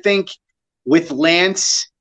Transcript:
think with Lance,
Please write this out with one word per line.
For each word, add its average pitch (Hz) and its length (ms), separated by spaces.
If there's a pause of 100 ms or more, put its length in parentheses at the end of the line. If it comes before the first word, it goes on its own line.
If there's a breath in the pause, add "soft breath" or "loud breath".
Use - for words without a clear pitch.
think 196 240 (560)
with 160 260
Lance, 170 800 (120)